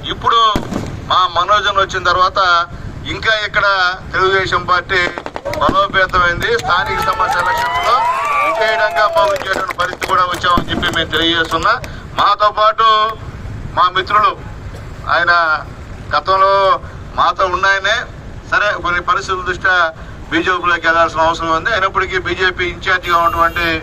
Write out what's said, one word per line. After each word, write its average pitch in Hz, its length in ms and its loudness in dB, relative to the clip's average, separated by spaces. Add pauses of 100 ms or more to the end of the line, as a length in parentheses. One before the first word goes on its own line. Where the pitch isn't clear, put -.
(120)
ఇప్పుడు 508 280 2 (720)
మా 170 80 4 (180)
మనోజన్ 196 460 2
వచ్చిన 190 260 -4
తర్వాత 185 300 2 (760)
ఇంకా 208 200 0 (140)
ఇక్కడ 202 180 0 (480)
తెలుగుదేశం 185 480 2 (100)
పార్టీ 180 280 0 (640)
బలోపేతమైంది. 185 880 2 (100)
స్థానిక - 460 0
సంస్థల 185 380 0
ఎలక్షన్స్లో - 520 0 (500)
విజయడంగా 220 600 0 (100)
మోగించేటువంటి 190 680 0
పరిస్థితి 180 300 -4
కూడా 185 120 2 (100)
వచ్చామని 175 360 0
చెప్పి 170 180 -2 (100)
మేము 160 180 0
తెలియజేస్తున్నా. 165 580 0 (460)
మాతో 208 300 4 (100)
పాటు 220 280 4 (920)
మా 175 80 6 (120)
మిత్రులు, 196 340 2 (840)
ఆయన 170 180 4 (800)
గతంలో 190 400 4 (680)
మాతో 170 260 2 (100)
ఉన్నాయనే, 196 420 2 (540)
సరే 185 160 2 (160)
కొన్ని 175 260 -2
పరిస్థితుల 190 400 -2
దృష్ట్యా 185 260 0 (560)
బీజేపీలోకి 175 560 0
వెళ్లాల్సిన 165 400 2
అవసరం 165 300 0
ఉంది. 165 180 -2
అయినప్పటికీ 190 420 0 (100)
బీజేపీ 180 380 0 (100)
ఇన్ఛార్జిగా 180 420 0
ఉన్నటువంటి 170 500 2 (160)